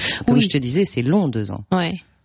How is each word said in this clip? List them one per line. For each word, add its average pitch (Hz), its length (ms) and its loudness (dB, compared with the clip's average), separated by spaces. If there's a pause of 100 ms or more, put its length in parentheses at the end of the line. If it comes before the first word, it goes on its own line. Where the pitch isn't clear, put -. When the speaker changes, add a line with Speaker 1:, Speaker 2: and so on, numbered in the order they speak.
(260)
Speaker 1:
Comme 240 100 4
Speaker 2:
Oui. - 60 6
Speaker 1:
je 202 80 2
te 147 80 0
disais, 135 260 0
c'est 127 180 0
long, 165 260 2
deux 107 240 -4
ans. 104 200 -10
Speaker 2:
Ouais. 175 280 -2 (240)